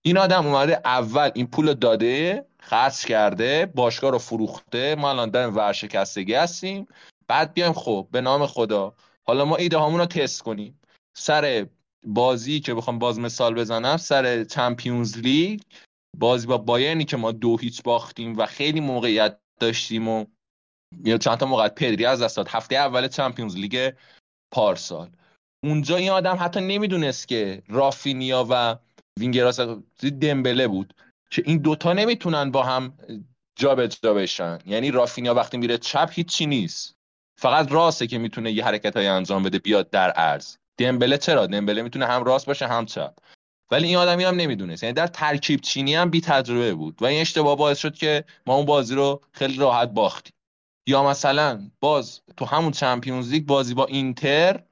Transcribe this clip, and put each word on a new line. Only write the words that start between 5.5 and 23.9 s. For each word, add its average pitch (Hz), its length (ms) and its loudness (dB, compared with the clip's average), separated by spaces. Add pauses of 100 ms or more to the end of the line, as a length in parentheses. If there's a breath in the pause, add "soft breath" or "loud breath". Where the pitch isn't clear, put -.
ورشکستگی 104 760 -2
هستیم. 175 540 -4 (400 loud breath)
بعد 156 260 0
بیایم 170 180 2
خب 101 380 -2
به 123 100 -2
نام 135 260 2
خدا، 107 480 -2 (320 soft breath)
حالا 135 180 2
ما 156 120 0
ایده 175 200 0
هامون 156 240 2
رو 170 60 2
تست 151 360 -4
کنیم. 107 380 -10 (360 soft breath)
سر 143 500 0 (400)
بازی 123 540 0
که 135 140 -4
بخوام 117 240 -4
باز 117 200 -2
مثال 117 360 0
بزنم، 117 420 0
سر 127 480 0
چمپیونز 120 760 -2
لیگ، 160 420 2 (580 loud breath)
بازی 117 280 2
با 123 120 0
بایرنی 131 460 0
که 139 120 -4
ما 113 160 -2
دو 117 240 0
هیچ 117 260 -6
باختیم 117 560 -2
و 107 80 2
خیلی 156 340 -2
موقعیت 113 580 0 (220)
داشتیم 113 480 -2
و 110 160 -2 (800)
یه 110 140 2
چند 117 200 0
تا 135 80 0
موقعیت 110 280 0
پدری 113 320 0
از 123 160 2
دست 113 140 -2
داد، 98 120 -6
هفته 120 280 -4
اول 131 320 0
چمپیونز 117 480 -4
لیگ 123 380 -4 (580 soft breath)